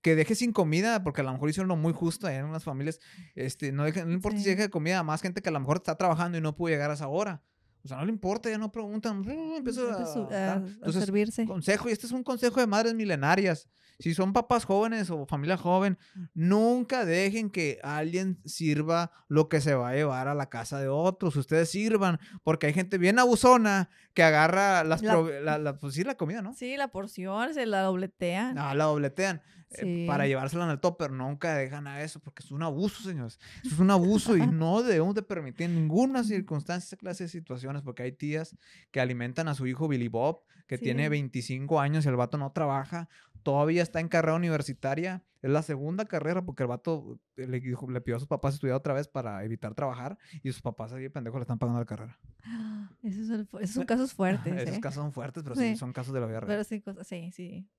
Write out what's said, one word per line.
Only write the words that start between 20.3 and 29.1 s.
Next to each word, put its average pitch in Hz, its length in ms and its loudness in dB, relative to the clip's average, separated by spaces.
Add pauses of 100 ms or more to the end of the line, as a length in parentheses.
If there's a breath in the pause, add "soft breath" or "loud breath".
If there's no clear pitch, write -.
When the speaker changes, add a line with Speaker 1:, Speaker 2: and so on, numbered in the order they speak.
Speaker 1:
la 135 140 -2
casa 120 300 -8
de 135 80 -2
otros. 170 480 0
Ustedes 160 360 2
sirvan, 196 480 2 (240 loud breath)
porque 156 240 2
hay 147 60 2
gente 185 260 0
bien 190 200 6
abusona 233 680 6 (240 soft breath)
que - 100 4
agarra 170 600 6
las 160 180 2
Speaker 2:
La 214 140 4
Speaker 1:
provi-, 160 260 2
la, 151 160 0
la, 147 220 -4
pues 139 160 -8
sí, 170 80 -2
la 262 120 -2
comida, 190 280 -4
¿no? 226 100 -10
Speaker 2:
Sí, 262 240 -8
la 269 120 -2
porción, 202 680 -6
se 254 100 -2
la 202 160 2
dobletean. 190 760 -2
Speaker 1:
Ah, 143 180 -2
la 151 100 4
dobletean. 151 560 0 (300 soft breath)